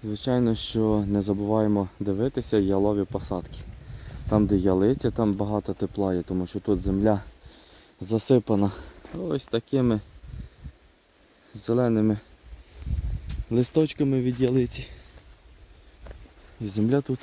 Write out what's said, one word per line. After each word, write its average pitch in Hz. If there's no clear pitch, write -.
Звичайно, 113
що 107
не 101
забуваємо 101
дивитися 107
ялові 98
посадки. -
Там, 107
де 101
ялиця, 98
там 104
багато 104
тепла 95
є, 87
тому 90
що 104
тут 98
земля 98
засипана 104
ось 160
такими 117
зеленими 110
листочками 135
від 123
ялиці. 127
І 110
земля 110
тут 131